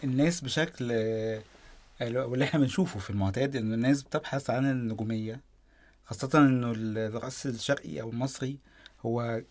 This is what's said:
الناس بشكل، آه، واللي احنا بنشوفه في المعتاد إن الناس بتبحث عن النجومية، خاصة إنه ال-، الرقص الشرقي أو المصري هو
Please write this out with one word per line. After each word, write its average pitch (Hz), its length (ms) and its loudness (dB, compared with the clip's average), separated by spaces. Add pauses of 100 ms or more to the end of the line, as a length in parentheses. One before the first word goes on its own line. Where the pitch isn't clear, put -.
الناس 143 380 2
بشكل، 135 500 -2
آه، 110 500 0 (600)
واللي 123 440 0
احنا 151 140 2
بنشوفه 143 400 2
في 95 100 -8
المعتاد 104 460 0
إن 110 180 0
الناس 131 300 2
بتبحث - 460 -4
عن 131 220 2
النجومية، 110 680 -4 (640)
خاصة 131 340 0
إنه 127 320 6
ال-، 110 260 -4
الرقص 120 480 -4
الشرقي 131 560 -2
أو 113 80 -8
المصري 131 480 -4 (480)
هو 117 460 -2